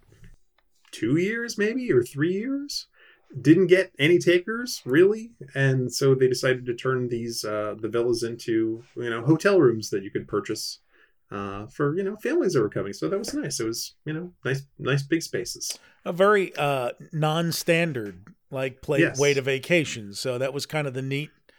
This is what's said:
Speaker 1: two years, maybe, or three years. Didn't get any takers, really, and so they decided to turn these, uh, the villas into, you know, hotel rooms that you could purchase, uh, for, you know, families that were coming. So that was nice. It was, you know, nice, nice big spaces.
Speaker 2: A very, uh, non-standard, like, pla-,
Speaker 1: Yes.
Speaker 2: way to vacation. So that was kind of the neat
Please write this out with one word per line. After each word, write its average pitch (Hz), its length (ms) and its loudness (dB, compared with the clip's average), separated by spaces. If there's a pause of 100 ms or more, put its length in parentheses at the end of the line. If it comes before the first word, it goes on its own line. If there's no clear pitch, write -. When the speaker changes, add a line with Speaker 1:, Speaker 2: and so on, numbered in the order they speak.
(920)
Speaker 1:
two 120 260 0
years, 226 420 -2
maybe, 226 340 0
or 123 100 6
three 143 300 -2
years. 269 540 -6 (540)
Didn't 165 260 6
get 185 320 4
any 165 200 6
takers, 180 640 0
really, 202 480 2 (220)
and 131 380 2
so 135 220 4
they 131 140 4
decided 127 380 0
to 120 80 -4
turn 127 340 -2
these, 117 360 -6
uh, 107 340 -4
the 110 100 -4
villas 117 340 0
into, 113 640 -2 (120)
you 120 140 -6
know, 113 120 -4
hotel 160 380 4
rooms 113 300 4
that 98 140 -2
you 98 60 -12
could - 180 -6
purchase, - 500 -4 (540)
uh, 101 340 -10
for, 147 300 -2
you 196 80 -2
know, 196 120 -4
families 262 360 0
that 139 80 4
were 104 80 2
coming. 101 240 -6
So 156 160 -6
that 190 100 -2
was 220 160 -6
nice. 240 240 -6
It 117 80 -4
was, - 280 -6 (100)
you 156 80 -6
know, 175 200 -8 (120)
nice, 135 180 -2 (160)
nice 139 240 0
big 165 200 -2
spaces. - 540 -8 (280)
Speaker 2:
A 190 80 -4
very, 196 420 2
uh, 139 360 0 (220)
non-standard, 156 1120 0 (260)
like, 135 300 -6
pla-, 147 160 0
Speaker 1:
Yes. 143 200 2
Speaker 2:
way 143 160 4
to 135 80 0
vacation. 131 720 -2
So 123 260 -4
that 131 160 -2
was 139 100 -6
kind 151 220 -4
of 131 80 -6
the 131 80 -6
neat 139 280 -4 (280)